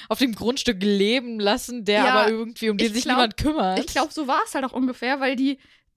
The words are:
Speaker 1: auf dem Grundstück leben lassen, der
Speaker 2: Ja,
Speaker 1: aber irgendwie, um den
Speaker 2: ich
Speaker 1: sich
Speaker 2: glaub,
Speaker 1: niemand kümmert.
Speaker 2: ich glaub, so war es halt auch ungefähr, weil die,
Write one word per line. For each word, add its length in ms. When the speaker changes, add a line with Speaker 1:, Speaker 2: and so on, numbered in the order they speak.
Speaker 1:
auf 100
dem 160
Grundstück 460
leben 580
lassen, 460
der 200
Speaker 2:
Ja, 80
Speaker 1:
aber 160
irgendwie, 400
um 80
den 100
Speaker 2:
ich 60
Speaker 1:
sich 100
Speaker 2:
glaub, 140
Speaker 1:
niemand 200
kümmert. 420
Speaker 2:
ich 80
glaub, 240
so 160
war 180
es 100
halt 100
auch 80
ungefähr, 460
weil 160
die, 240